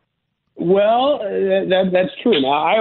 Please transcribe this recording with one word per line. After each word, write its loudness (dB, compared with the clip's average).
Well, 0
uh, -8
that, 0
that's 0
true. 2
Now, 0
I, 0